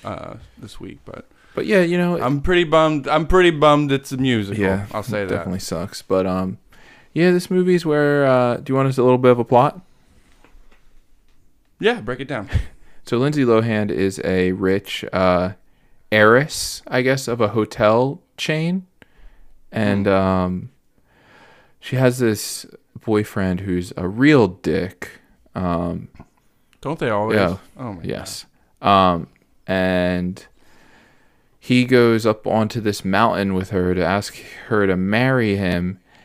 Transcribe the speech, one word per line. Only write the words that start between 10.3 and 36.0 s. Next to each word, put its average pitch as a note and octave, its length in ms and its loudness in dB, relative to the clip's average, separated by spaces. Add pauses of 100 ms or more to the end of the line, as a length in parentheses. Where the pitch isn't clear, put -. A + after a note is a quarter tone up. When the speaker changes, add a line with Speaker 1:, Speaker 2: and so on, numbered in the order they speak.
Speaker 1:
Yeah, A3+ 200 -2
break B2 200 -10
it C#3 80 -12
down. A2+ 260 -8
<laughs> - 40 2 (460)
Speaker 2:
So - 120 -2
Lindsay C#3+ 280 2
Lohan A2+ 460 2
is F#2+ 340 -2
a F#2 280 2
rich, F#2+ 600 -2
uh, F#2 400 2 (600)
heiress, A2 760 2
I B2+ 160 -2
guess, C3+ 240 -2
of A#2 140 -4
a G#2+ 80 2
hotel A2+ 760 0 (140)
chain. E3+ 500 -4 (840)
And, G2+ 340 0
Speaker 1:
Hmm. G2+ 60 2
Speaker 2:
um, F#2+ 580 0 (1120)
she - 160 -8
has B2+ 240 2
this - 460 -2 (380)
boyfriend G2+ 560 -2
who's F#2+ 360 -4
a F2+ 100 -6
real B2 400 4
dick. F2+ 640 -6 (460)
Um, F2 520 -4 (760)
Speaker 1:
Don't D3+ 180 -8
they C3 100 -2
always? G#2+ 280 -2
Speaker 2:
yeah. F#2+ 180 0 (200)
Speaker 1:
Oh A#2+ 180 -14
my E2 100 -16
Speaker 2:
Yes. - 420 -12 (340)
Speaker 1:
God. F#2+ 360 4
Speaker 2:
Um, D#2+ 100 -8 (400)
and F2+ 800 -2 (1120)
he B2 280 2
goes A#2 400 4
up G#2+ 200 -2
onto A2 340 0
this G#2 240 -4
mountain G2 500 0
with F#2 160 -4
her F2+ 240 0
to F2+ 100 0
ask G2 320 -4 (320)
her G#2 180 0
to F#2+ 100 2
marry A2 600 0
him, F2+ 420 -2 (260)